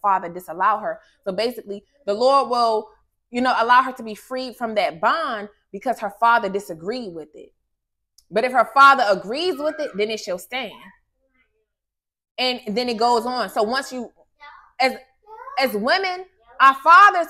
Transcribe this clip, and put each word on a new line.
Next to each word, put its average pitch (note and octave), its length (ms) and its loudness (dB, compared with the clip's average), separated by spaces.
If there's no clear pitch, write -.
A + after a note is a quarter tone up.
father F#3+ 260 0
disallowed F#3 540 -2
her." E3 180 -8
So G3 80 -4
basically, G#3 520 -6
the G3+ 80 -2
Lord B3+ 380 2
will, A3+ 400 0
you B3 100 -4
know, B3+ 160 2
allow B3 260 4
her B3+ 100 -8
to B3 100 -14
be A3 120 -12
freed B3+ 420 -12
from A3+ 180 -8
that E3+ 260 -2
bond B3 480 -2
because A3 280 -6
her G3+ 200 -8
father A#3 300 2
disagreed G3 640 -8
with D3+ 200 -16
it. - 200 -20
But G#3+ 140 0
if B3 80 -4
her B3 220 2
father C4+ 340 8
agrees A#3 480 -2
with D4+ 220 -4
it, D4 180 -8
then G#3+ 140 -2
it G#3+ 100 -8
shall F#3 180 -8
stand. B3 340 -10
And B3 240 -4
then B3 120 -2
it A#3 100 -4
goes A#3 280 2
on. B3 220 -4
So A3+ 140 -2
once C4 300 -4
you, B3 180 -10
as, B3 160 0
as C4 140 0
women, F4+ 540 -2
our C4+ 140 6
fathers F4 560 6